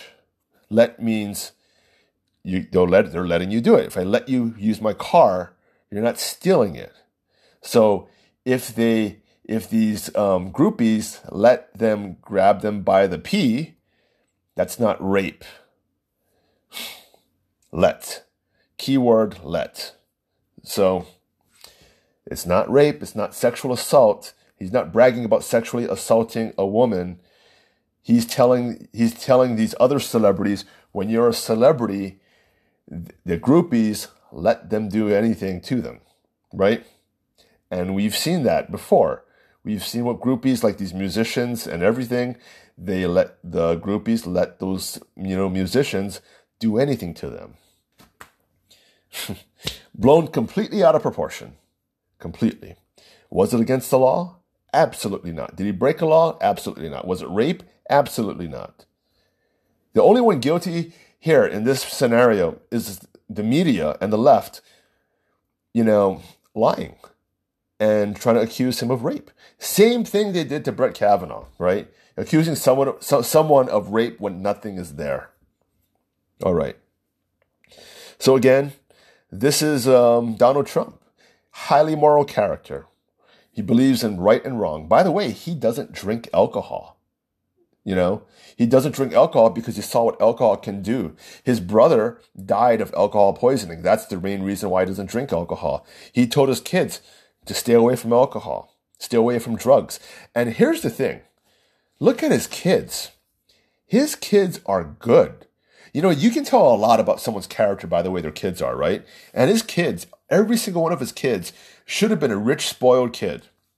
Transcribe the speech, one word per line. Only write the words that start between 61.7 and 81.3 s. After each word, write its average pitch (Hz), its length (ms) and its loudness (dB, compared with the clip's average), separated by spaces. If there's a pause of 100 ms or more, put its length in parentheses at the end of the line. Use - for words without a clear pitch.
scenario 117 800 2 (100)
is 101 300 -6 (300)
the 104 140 -6
media 113 580 0
and 101 100 -2
the 107 60 2
left, 117 440 2 (1120)
you 113 100 2
know, 101 380 2 (320)
lying 107 420 0 (840)
and 104 360 0
trying 117 200 0
to 117 60 2
accuse 123 400 -4
him 120 100 -4
of 120 120 -4
rape. - 280 -8 (260)
Same 233 460 2
thing 202 300 -2
they 175 100 -2
did 143 220 -6
to 135 60 -2
Brett 110 240 -2
Kavanaugh, 90 500 0 (120)
right? 92 300 -2 (300)
Accusing 160 380 0
someone, 135 460 0
so-, - 200 0
someone 151 480 4
of 95 200 -2
rape 113 300 -2
when 95 220 -8
nothing 101 360 -6
is 82 180 -12
there. 71 340 -8 (1120)
All 92 100 0
right. 76 220 -4 (1400)
So 131 160 4
again, 135 380 4 (580)
this 135 300 -2
is, 147 260 0
um, 120 480 4
Donald 135 320 2
Trump, - 340 -6 (500)